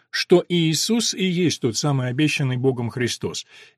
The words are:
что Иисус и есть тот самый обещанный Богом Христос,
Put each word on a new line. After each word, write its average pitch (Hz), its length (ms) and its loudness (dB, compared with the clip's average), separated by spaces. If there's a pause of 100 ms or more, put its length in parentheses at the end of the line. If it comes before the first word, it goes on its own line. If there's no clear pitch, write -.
(100)
что - 380 4
Иисус 175 640 0
и 190 100 -2
есть 175 360 0
тот 113 160 -2
самый 135 320 0
обещанный 135 480 0
Богом 120 340 0
Христос, 107 560 -6 (320)